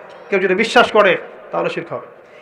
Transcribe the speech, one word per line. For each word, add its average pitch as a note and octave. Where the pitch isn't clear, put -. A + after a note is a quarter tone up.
কেউ G3
যদি F#3
বিশ্বাস A3+
করে, G3
তাহলে E3+
শিরক -
হবে। -